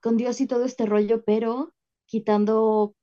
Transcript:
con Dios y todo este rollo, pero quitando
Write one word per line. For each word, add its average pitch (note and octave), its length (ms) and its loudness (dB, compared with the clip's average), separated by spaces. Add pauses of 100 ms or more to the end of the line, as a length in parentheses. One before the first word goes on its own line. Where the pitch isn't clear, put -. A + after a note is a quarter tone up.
con A#3 140 0
Dios B3 260 -2
y C4 60 0
todo B3 160 -2
este B3+ 220 -4
rollo, G#3 380 0
pero A3+ 480 -2 (340)
quitando G#3+ 960 0